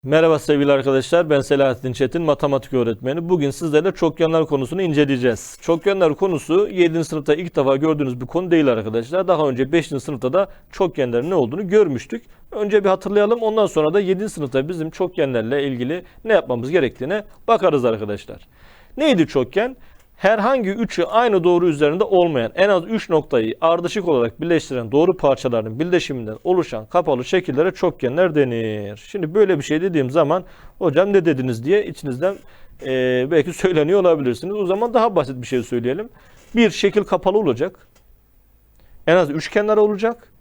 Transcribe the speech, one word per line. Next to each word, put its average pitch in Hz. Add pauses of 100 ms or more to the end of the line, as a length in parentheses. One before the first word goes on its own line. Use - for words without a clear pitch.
Merhaba 160
sevgili 143
arkadaşlar, 139
ben 143
Selahattin 135
Çetin, 139
matematik 143
öğretmeni. 131
Bugün 147
sizlerle 156
çokgenler 160
konusunu 147
inceleyeceğiz. 139
Çokgenler 170
konusu 185
yedinci 170
sınıfta 151
ilk 170
defa 135
gördüğünüz 139
bir 127
konu 175
değil 156
arkadaşlar. 117
Daha 156
önce 131
beşinci 156
sınıfta 127
da 190 (240)
çokgenlerin 135
ne 190
olduğunu 160
görmüştük. 185 (260)
Önce 208
bir 196
hatırlayalım, 208
ondan 220
sonra 156
da 202
yedinci 190
sınıfta 135
bizim 165
çokgenlerle 139
ilgili 135 (220)
ne 220
yapmamız 131
gerektiğine 160 (240)
bakarız 165
arkadaşlar. 104 (500)
Neydi 254
çokgen? 202 (400)
Herhangi 214
üçü 196
aynı 214
doğru 175
üzerinde 151
olmayan, 165
en 190
az 185
üç 220
noktayı 127
ardışık 175
olarak 123
birleştiren 139
doğru 175
parçalarının 120
birleşiminden 139
oluşan 160
kapalı 151
şekillere 175
çokgenler 165
denir. 110
Şimdi 180
böyle 190
bir 143
şey 156
dediğim 160
zaman, 160 (360)
"Hocam 185
ne 185
dediniz?" 127
diye 196
içinizden, 156 (500)
e, 127
belki 165
söyleniyor 180
olabilirsiniz. 165
O 202
zaman 214
daha 226
basit 131
bir 117
şey 123
söyleyelim. 127 (460)
Bir 226
şekil 202
kapalı 190
olacak. 160 (1200)
En 160
az 170
üç 151
kenarı 214
olacak 214